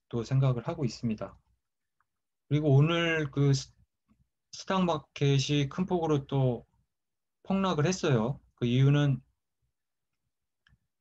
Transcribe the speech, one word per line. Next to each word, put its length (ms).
또 140
생각을 460
하고 160
있습니다. 520
그리고 260
오늘 580
그 200
스-, 200
스탁마켓이 1160
큰 160
폭으로 440
또 360
폭락을 440
했어요. 540
그 120
이유는 540